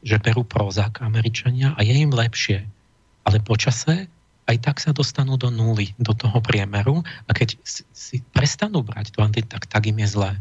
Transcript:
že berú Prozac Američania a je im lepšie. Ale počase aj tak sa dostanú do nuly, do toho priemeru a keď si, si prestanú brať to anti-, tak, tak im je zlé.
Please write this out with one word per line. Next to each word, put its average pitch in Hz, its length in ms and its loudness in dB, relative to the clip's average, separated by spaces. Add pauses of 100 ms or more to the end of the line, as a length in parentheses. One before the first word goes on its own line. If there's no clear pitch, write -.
že 107 160 2
berú 117 240 2
Prozac 101 560 -2
Američania 120 720 0
a - 80 0
je 113 140 4
im 147 160 4
lepšie. 117 560 0 (580)
Ale 104 160 4
počase 135 640 0 (400)
aj 117 160 4
tak 147 160 0
sa 156 160 0
dostanú 131 400 0
do 127 160 0
nuly, 113 480 0
do 110 160 2
toho 107 240 2
priemeru 107 640 0 (240)
a - 80 -2
keď - 320 -2
si, - 240 -12
si - 260 -12 (140)
prestanú 147 560 0
brať 104 240 -8
to - 80 -10
anti-, 107 240 2
tak, - 240 -8
tak 107 240 0
im 107 80 0
je 107 140 2
zlé. 98 280 0